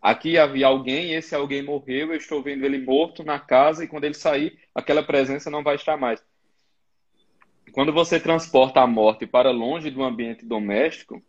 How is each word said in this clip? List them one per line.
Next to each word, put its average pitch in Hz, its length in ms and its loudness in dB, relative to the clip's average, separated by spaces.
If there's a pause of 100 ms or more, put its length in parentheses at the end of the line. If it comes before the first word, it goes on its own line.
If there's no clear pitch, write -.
aqui 156 380 0
havia 139 280 0
alguém, 135 480 0
esse 160 200 -8
alguém 139 280 -4
morreu, 139 480 -6
eu 165 60 -6
estou 147 260 -6
vendo 139 220 -8
ele 139 140 -2
morto 143 460 0
na 147 160 -4
casa 151 440 4
e 160 40 -12
quando 147 160 -8
ele 147 100 -4
sair, 151 440 -2 (160)
aquela 151 280 0
presença 143 480 -2
não 147 120 -6
vai 143 140 0
estar 156 200 -4
mais. 135 260 -4 (1500)
Quando 143 200 0
você 165 280 2
transporta 139 600 4
a 127 60 6
morte 110 400 2
para 127 240 4
longe 139 400 -4
do 135 120 -6
ambiente 117 420 -6
doméstico 113 840 -4